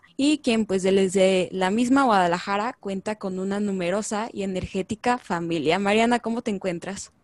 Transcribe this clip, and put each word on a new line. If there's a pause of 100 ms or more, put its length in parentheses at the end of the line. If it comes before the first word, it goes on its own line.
(160)
y
quien
pues
desde
la
misma
Guadalajara
cuenta
con
una
numerosa
y
energética
familia.
Mariana,
¿cómo
te
encuentras? (120)